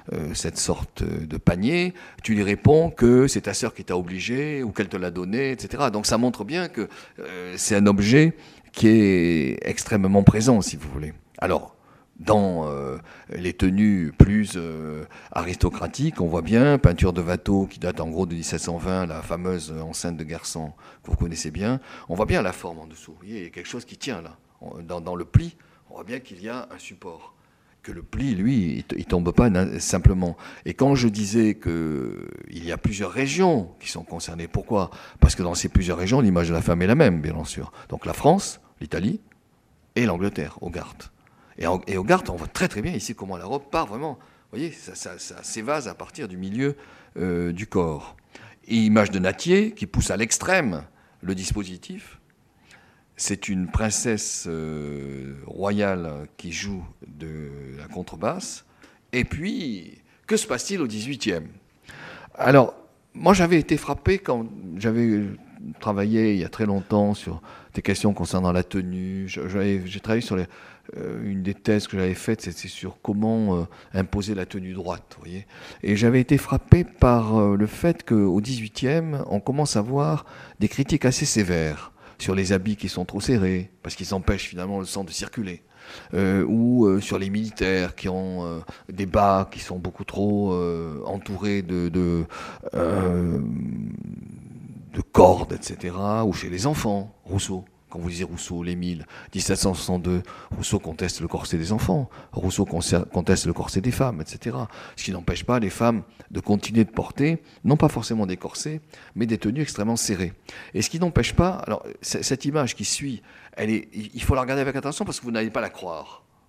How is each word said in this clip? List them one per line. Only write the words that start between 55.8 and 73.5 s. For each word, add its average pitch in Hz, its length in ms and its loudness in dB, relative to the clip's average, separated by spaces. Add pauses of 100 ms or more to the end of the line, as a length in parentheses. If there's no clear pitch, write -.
qui 87 140 -12
joue 90 340 -8 (220)
de 78 440 -12 (280)
la 73 80 -16
contrebasse. 90 800 -8 (480)
Et - 120 2
puis, 147 720 -6 (280)
que 220 100 2
se 208 100 -2
passe-t-il 185 340 -4
au 143 60 0
dix-huitième ? 107 640 -4 (840)
Alors, 135 400 6 (400)
moi, 175 200 6
j'avais 175 240 6
été 147 180 2
frappé 160 420 0
quand 120 280 -2 (320)
j'avais 110 420 2 (600)
travaillé 107 520 2
il 98 80 0
y 82 40 -4
a 82 40 -8
très - 180 -2
longtemps 101 480 2
sur 82 280 -10 (320)
des - 80 -4
questions 101 320 2
concernant 92 360 0
la 90 140 2
tenue. 92 640 -6
Je, - 180 -8
j'avais, 98 380 0
j'ai 92 160 -10
travaillé 110 220 0
sur 113 120 -4
les, 92 120 0 (500)
euh, - 260 -8
une 98 200 -4
des 98 120 -4
thèses 104 320 2
que 101 120 -6
j'avais 92 160 0
faites, 110 260 -2
c'était 90 280 -10
sur - 340 -12
comment, 107 540 0